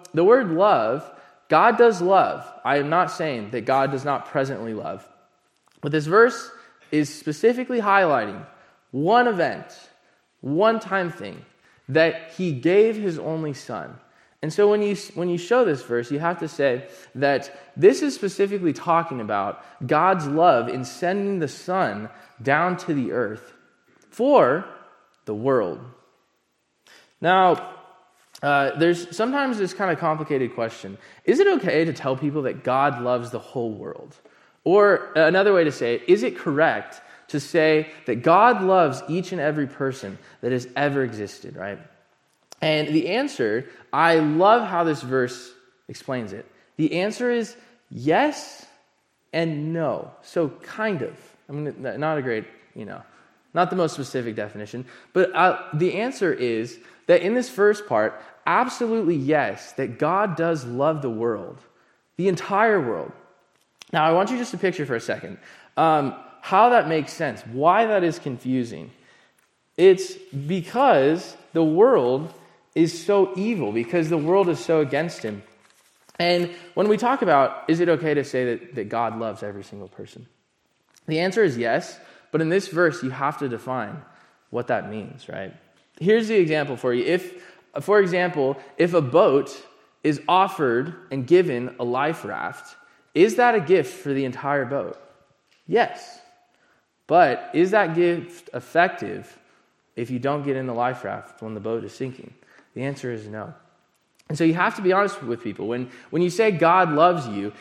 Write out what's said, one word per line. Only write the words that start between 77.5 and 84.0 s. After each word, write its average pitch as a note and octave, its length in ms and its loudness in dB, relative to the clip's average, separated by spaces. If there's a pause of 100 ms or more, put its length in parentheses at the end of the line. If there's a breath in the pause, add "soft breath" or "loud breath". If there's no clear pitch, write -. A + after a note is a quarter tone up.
is E3 140 2
it E3+ 60 0
okay D#3 280 0
to C#3+ 80 0
say B2+ 320 -2
that, - 200 -14
that G#2+ 140 -8
God A2+ 300 -4
loves G#2+ 240 -8
every G2+ 200 -10
single G2+ 240 -18
person? G#2 380 -20 (800)
The D#3 140 -2
answer F#3+ 240 2
is D3+ 120 2
yes, A#2 440 -4 (320 loud breath)
but D#3 100 0
in D#3+ 80 -2
this F#3+ 200 0
verse, D#3+ 340 0
you C3 80 -4
have C3+ 260 -4
to C#3+ 100 -4
define B2 540 -8 (480 soft breath)